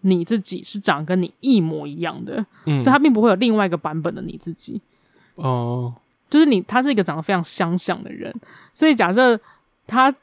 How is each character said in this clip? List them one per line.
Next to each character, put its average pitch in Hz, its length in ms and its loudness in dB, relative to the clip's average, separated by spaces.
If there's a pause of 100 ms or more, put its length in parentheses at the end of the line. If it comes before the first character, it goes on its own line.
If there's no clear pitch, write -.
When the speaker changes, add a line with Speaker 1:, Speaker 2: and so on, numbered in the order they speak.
Speaker 1:
你 180 240 2
自 220 160 -2
己 - 240 -10
是 - 160 -8
长 156 260 -2
跟 180 160 0
你 170 160 -6
一 240 220 2
模 156 260 -4
一 147 140 -12
样 170 240 -6
的， - 200 -6 (200)
Speaker 2:
嗯。 147 160 0
Speaker 1:
所 131 100 4
以 - 20 6
他 285 60 4
并 285 140 4
不 214 100 2
会 233 60 6
有 196 80 4
另 220 200 2
外 208 80 2
一 190 40 0
个 170 80 -2
版 156 260 -6
本 170 100 -4
的 165 80 -12
你 - 160 -12
自 170 160 -12
己。 - 280 -12 (560)
Speaker 2:
哦。 123 580 -4 (340)
Speaker 1:
就 285 100 4
是 320 80 8
你， 220 160 2
他 226 180 0
是 277 120 0
一 - 20 0
个 208 80 2
长 160 140 -4
得 160 60 -6
非 196 120 -2
常 175 80 -2
相 170 340 -2
像 180 280 -4
的 - 80 -16
人， - 200 -12 (400)
所 - 160 2
以 302 60 4
假 185 180 2
设 240 240 4 (480)
他 254 380 2